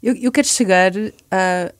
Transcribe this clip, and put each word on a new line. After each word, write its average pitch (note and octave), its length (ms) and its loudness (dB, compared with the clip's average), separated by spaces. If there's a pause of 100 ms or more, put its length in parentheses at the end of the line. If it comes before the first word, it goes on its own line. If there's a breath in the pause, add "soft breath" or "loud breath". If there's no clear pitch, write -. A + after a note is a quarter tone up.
eu, A#3 140 0
eu B3 160 -2
quero C#4+ 160 0
chegar F#3 460 2 (360)
à, F3+ 500 -2